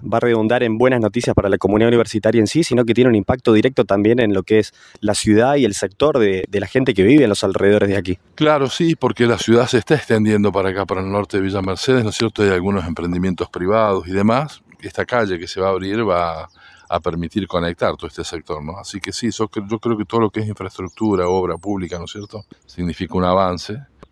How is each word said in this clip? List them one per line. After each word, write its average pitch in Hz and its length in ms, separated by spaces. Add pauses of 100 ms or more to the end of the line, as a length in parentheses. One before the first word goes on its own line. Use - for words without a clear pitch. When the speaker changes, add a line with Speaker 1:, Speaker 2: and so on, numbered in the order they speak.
Speaker 1:
va 107 160
a - 20
redundar 117 420
en 110 160
buenas 123 240
noticias 110 340
para 101 140
la 98 80
comunidad 107 300
universitaria 113 520
en 107 60
sí, 151 180
sino 123 220
que 113 80
tiene 123 160
un 113 60
impacto 120 360
directo 117 320
también 104 360
en 107 160
lo 92 80
que 107 160
es - 140 (260)
la 104 160
ciudad 113 400
y 139 100
el 101 80
sector 139 460
de, 98 280
de - 120
la 101 80
gente 131 260
que 95 80
vive 135 220
en 113 60
los 101 140
alrededores 101 460
de 98 80
aquí. 92 220 (160)
Speaker 2:
Claro, 151 340
sí, 165 260
porque 123 300
la 117 140
ciudad 117 260
se 120 140
está 156 160
extendiendo 107 560
para 95 180
acá, 95 160
para 95 160
el 95 100
norte 101 260
de 95 60
Villa 98 200
Mercedes, 113 400
¿no 107 80
es - 60
cierto? 110 260
Hay 101 60
algunos 95 360
emprendimientos 90 640
privados 95 580
y 95 40
demás. 113 500 (180)
Esta 101 260
calle 104 320
que 90 100
se - 140
va 95 60
a 98 40
abrir 98 380
va 85 400 (400)
a 87 100
permitir 85 460
conectar 87 500
todo 82 120
este 82 160
sector, 78 400
¿no? 82 160
Así 104 200
que 92 140
sí, 117 160
yo 110 180
cre-, 101 220
yo 113 80
creo 117 180
que 104 100
todo 117 160
lo 107 100
que - 80
es 110 80
infraestructura, 95 800
obra 90 300
pública, 90 420
¿no 87 60
es - 60
cierto?, 104 340 (200)
significa 87 480
un 92 100
avance 92 540 (340)